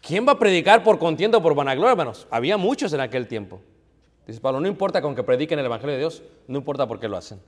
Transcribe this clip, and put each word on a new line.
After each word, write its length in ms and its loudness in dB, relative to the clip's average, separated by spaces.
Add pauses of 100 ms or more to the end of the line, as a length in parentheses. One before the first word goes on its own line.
¿Quién 240 -2
va 60 6
a 60 2
predicar 440 6
por 160 4
contienda 400 2
o 40 2
por 120 4
vanagloria, 380 2
hermanos? 380 -4
Había 280 0
muchos 340 -2
en 80 -2
aquel 260 -4
tiempo. 360 -10 (640)
Dice 140 -16
Pablo, 200 -2
"No 80 -2
importa 320 -2
con 140 -4
que 80 -6
prediquen 360 0
el 60 -2
evangelio 300 -4
de 60 -4
Dios, 220 -6 (240)
no 120 -6
importa 280 -4
por 140 -10
qué 80 -6
lo 80 -6
hacen". 300 -14